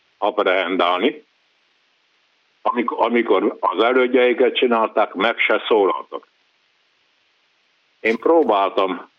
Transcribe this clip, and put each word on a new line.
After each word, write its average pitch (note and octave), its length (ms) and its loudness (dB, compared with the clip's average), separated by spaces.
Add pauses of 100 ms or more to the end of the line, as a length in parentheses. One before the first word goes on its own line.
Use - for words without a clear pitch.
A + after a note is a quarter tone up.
(180)
apprehendálni, F#2+ 1080 -2 (1400)
amikor, A#2+ 340 -4 (100)
amikor A2+ 540 0
az F#2 220 -2
elődjeiket B2 760 2
csinálták, A2+ 580 0
meg A2+ 240 -2
se G#2+ 300 0
szólaltak. F2 580 0 (1700)
Én A2+ 160 0
próbáltam G2 1040 0